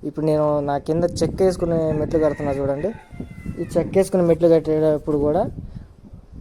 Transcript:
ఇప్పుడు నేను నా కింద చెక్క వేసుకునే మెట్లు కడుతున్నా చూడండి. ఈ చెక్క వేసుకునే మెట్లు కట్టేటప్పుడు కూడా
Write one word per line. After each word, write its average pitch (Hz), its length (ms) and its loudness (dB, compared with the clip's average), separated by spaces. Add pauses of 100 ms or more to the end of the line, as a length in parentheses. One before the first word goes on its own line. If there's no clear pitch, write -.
ఇప్పుడు 151 220 -4
నేను 151 340 2
నా 143 180 -2
కింద 160 260 0
చెక్క 165 380 -2
వేసుకునే 165 500 0
మెట్లు 151 320 0
కడుతున్నా 143 280 0
చూడండి. 139 360 -2 (760)
ఈ - 20 -4 (140)
చెక్క 165 180 0
వేసుకునే 190 260 4
మెట్లు 170 260 4
కట్టేటప్పుడు 156 680 2
కూడా 151 320 0 (920)